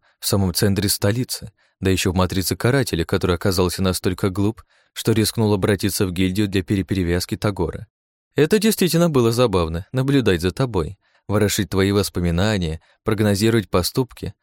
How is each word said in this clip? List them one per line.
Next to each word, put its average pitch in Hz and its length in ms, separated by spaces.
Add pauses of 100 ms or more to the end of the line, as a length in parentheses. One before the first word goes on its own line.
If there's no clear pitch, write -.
(200)
в - 60
самом 98 280
центре 98 340
столицы, - 640 (300)
да 95 100
ещё 92 220
в - 20
матрице 92 400
карателя, 117 480
который 87 320
оказался 92 460
настолько 95 480
глуп, 101 340 (300)
что - 180
рискнул 110 400
обратиться 98 540
в 90 80
гильдию 95 340
для 95 160
переперевязки 92 720
Тагора. 98 520 (480)
Это 156 240
действительно 175 500
было 120 240
забавно, 92 580
наблюдать 127 480
за 87 120
тобой, 101 460 (300)
ворошить 101 420
твои 95 220
воспоминания, 90 880 (240)
прогнозировать 107 640
поступки, 92 720